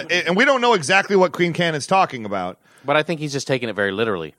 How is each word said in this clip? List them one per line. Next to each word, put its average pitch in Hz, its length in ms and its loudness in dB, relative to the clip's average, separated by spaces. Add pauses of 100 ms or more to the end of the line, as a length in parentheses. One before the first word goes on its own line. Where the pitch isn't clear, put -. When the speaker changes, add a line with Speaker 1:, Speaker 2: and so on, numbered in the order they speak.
(120)
Speaker 1:
and 170 240 0
we 233 80 4
don't 277 160 2
know 240 140 4
exactly 190 420 0
what 185 160 4
Queen 175 200 0
Can 170 220 0
is 139 140 -6
talking 160 360 0
about. 95 340 -6 (260)
Speaker 2:
But 139 120 0
I 151 60 4
think 160 160 -4
he's 147 140 -6
just 135 160 -6
taking 123 200 0
it 104 60 -6
very 98 180 0
literally. 95 460 -2